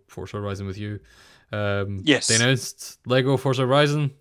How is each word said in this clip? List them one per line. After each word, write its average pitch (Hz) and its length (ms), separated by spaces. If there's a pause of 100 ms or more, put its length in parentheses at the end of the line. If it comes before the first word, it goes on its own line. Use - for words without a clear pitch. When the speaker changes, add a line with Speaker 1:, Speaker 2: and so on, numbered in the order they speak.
Speaker 1:
Forza 92 300
Horizon 98 300
with 95 100
you. 104 220 (520)
Um, 101 520
Speaker 2:
Yes. 131 240
Speaker 1:
they 113 80
announced - 680
Lego 131 320
Forza 135 260
Horizon, 143 580